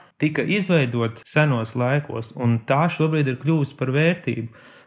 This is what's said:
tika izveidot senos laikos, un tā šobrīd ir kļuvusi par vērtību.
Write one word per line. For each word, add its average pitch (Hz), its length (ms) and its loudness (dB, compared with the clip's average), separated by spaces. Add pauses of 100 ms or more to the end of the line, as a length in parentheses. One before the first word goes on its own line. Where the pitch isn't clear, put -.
(160)
tika 151 280 0
izveidot 135 800 0
senos 131 500 0
laikos, 127 600 -2
un 117 280 0
tā 139 240 2
šobrīd 156 460 0
ir 123 80 -6
kļuvusi 147 340 0
par 131 160 -4
vērtību. 139 800 -2 (180)